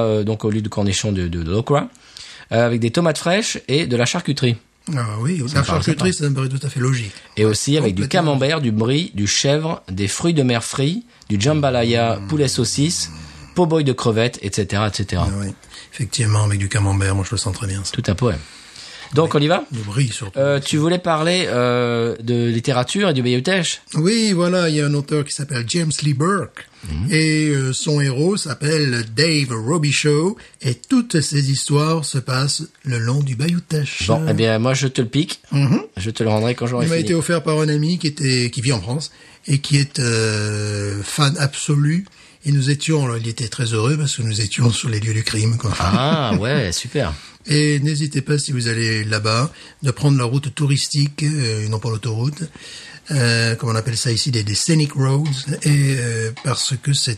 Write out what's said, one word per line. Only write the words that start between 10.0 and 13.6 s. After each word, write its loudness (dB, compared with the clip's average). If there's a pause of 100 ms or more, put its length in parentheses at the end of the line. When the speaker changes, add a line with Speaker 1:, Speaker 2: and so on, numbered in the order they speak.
Speaker 1:
fruits 0
de 4
mer 2
frits, -2 (260)
du 0
jambalaya, 2
Speaker 2:
Mmh. -10
Speaker 1:
poulet 2
saucisse, 0 (460)
po' 4